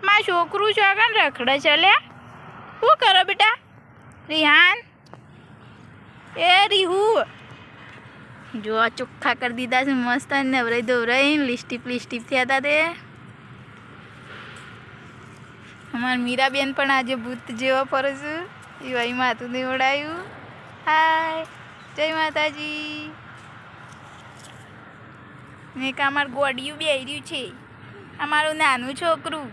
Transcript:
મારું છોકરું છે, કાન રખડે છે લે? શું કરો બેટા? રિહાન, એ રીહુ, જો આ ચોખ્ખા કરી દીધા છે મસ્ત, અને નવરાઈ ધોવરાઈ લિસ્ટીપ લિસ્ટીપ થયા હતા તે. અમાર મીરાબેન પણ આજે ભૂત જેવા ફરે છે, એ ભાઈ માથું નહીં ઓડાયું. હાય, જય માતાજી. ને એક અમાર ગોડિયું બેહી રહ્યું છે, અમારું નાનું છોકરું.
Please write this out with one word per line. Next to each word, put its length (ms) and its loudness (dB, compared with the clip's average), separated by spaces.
મારું 220 4
છોકરું 500 0
છે, 100 4
કાન 120 4
રખડે 340 2
છે 160 6
લે? 120 6
શું 240 6
કરો 300 6
બેટા? 240 4
રિહાન, 480 6
એ 20 6
રીહુ, 320 2
જો 180 -4
આ 80 2
ચોખ્ખા 400 -2
કરી 180 -4
દીધા 300 0
છે 80 0
મસ્ત, 420 -2
અને 140 0
નવરાઈ 380 0
ધોવરાઈ 460 2
લિસ્ટીપ 420 -6
લિસ્ટીપ 380 -6
થયા 160 2
હતા 220 0
તે. 80 2
અમાર 300 0
મીરાબેન 520 0
પણ 180 2
આજે 280 0
ભૂત 220 -12
જેવા 300 0
ફરે 200 0
છે, 120 -8
એ 100 -10
ભાઈ 260 -2
માથું 340 -2
નહીં 180 -4
ઓડાયું. 480 -2
હાય, 560 2
જય 240 -2
માતાજી. 920 -4
ને 180 -6
એક 160 -2
અમાર 260 -2
ગોડિયું 480 -4
બેહી 240 -2
રહ્યું 240 -10
છે, 100 -6
અમારું 440 0
નાનું 380 0
છોકરું. 520 -4